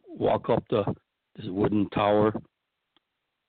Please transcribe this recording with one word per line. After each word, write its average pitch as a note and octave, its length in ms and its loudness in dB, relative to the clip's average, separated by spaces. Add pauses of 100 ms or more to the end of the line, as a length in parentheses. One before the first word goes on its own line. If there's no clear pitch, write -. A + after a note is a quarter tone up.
walk G#2+ 420 -2
up A2+ 220 0
the, G#2+ 140 0 (520)
this G2+ 120 -12
wooden G2 420 0
tower G#2+ 420 2 (1160)